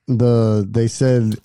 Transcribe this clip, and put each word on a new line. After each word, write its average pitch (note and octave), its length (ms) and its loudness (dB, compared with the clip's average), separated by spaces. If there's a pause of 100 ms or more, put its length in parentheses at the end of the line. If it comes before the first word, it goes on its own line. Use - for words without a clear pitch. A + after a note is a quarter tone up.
the, A2+ 600 2
they A2+ 180 -2
said A#2+ 580 -2